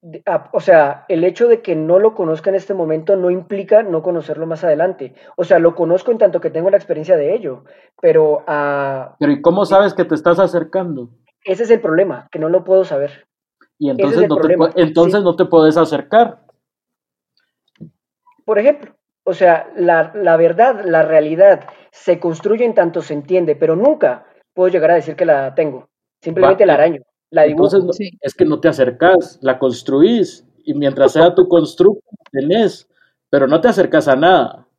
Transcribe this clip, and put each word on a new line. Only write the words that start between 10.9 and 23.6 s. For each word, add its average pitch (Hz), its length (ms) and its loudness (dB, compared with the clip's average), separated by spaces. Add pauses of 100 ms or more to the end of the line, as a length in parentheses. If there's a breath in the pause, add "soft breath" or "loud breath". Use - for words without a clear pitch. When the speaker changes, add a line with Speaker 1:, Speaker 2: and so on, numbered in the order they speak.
Speaker 1:
Ese 190 200 -4
es 226 80 0
el 226 100 2
problema, 160 480 -2
que - 100 -14
no 156 100 -4
lo 180 140 0
puedo 190 200 2
saber. 143 420 -8 (540)
Speaker 2:
Y 143 100 -2
Speaker 1:
Ese 135 40 -4
es 120 60 -8
Speaker 2:
entonces 190 240 0
Speaker 1:
el 165 60 0
Speaker 2:
no 151 60 0
te - 60 -2
Speaker 1:
problema, 160 280 0
Speaker 2:
pue-, - 40 -12 (100)
entonces 165 380 0
Speaker 1:
sí. - 40 -4
Speaker 2:
no 170 100 0
te 180 100 0
puedes 160 320 2
acercar. 214 680 0 (2000)
Speaker 1:
Por 214 140 0
ejemplo, 294 340 0 (320)
o 190 80 -4
sea, 170 420 2
la, 170 400 0
la 175 220 2
verdad, 190 480 2
la 165 180 2
realidad 160 640 2 (260 loud breath)
se - 260 -2
construye 196 460 -4
en 233 120 -2
tanto 170 260 0
se 156 120 -10
entiende, 151 440 -2
pero 160 180 0